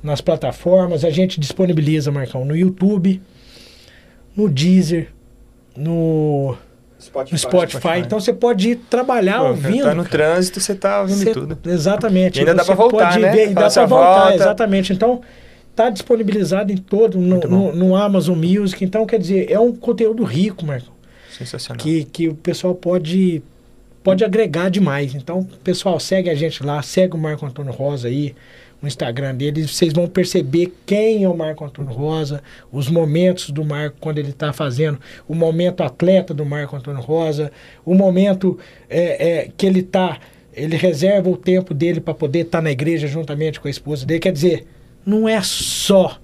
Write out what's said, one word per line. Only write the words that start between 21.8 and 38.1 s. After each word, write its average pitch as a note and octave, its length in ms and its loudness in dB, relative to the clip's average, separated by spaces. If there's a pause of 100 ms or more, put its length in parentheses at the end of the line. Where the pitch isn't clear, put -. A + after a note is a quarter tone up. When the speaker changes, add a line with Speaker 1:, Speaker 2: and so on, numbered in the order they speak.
Speaker 1:
Que, D#3 220 0
que E3 240 -4
o D#3 80 -4
pessoal F3 400 -2
pode, F3+ 680 0 (640)
pode F#3+ 220 4
agregar F#3 440 0
demais. C#3+ 460 0
Então, E3 260 -6 (220)
pessoal, F3+ 360 -2
segue F#3 300 -2
a D#3 60 0
gente D3+ 300 -4
lá, C#3+ 160 -4
segue F#3 340 0
o - 20 -4
Marco D3+ 280 -4
Antônio C#3 260 -10
Rosa C3 380 -6
aí, C#3 260 -4 (480)
o D3 40 -6
Instagram C3+ 480 -6
dele. D3 300 -4
Vocês D#3+ 280 0
vão F3 120 2
perceber F3+ 680 -2 (120)
quem G#3+ 380 2
é F#3 60 2
o E3+ 80 -2
Marco D#3 260 -6
Antônio C#3 300 -10
Rosa, D3 500 -6 (300)
os C3+ 160 -6
momentos E3+ 600 0
do D3+ 120 -6
Marco D3 380 -6
quando D#3 160 -4
ele C#3+ 160 -6
tá D3 180 -4
fazendo, C#3+ 480 -2 (300)
o D#3 60 -4
momento E3 460 0
atleta F3+ 520 2
do D3 120 -6
Marco C#3+ 300 -6
Antônio C3+ 260 -10
Rosa, D3+ 520 -2 (320)
o E3+ 100 0
momento, F#3+ 640 2 (300)